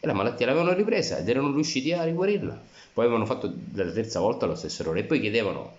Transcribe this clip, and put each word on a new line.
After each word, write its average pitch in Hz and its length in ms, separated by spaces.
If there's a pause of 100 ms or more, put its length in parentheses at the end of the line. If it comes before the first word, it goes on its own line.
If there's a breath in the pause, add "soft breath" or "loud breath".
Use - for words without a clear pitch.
e - 60
la 147 40
malattia 117 360
l'avevano 170 260
ripresa 196 440
ed 85 120
erano 135 240
riusciti 147 400
a 170 100
riguarirla. 170 580 (300 loud breath)
Poi 117 140
avevano 117 200
fatto 110 280 (200)
la 90 180
terza 107 280
volta 110 260
lo 82 100
stesso - 260
errore 82 200
e - 20
poi 147 180
chiedevano 101 580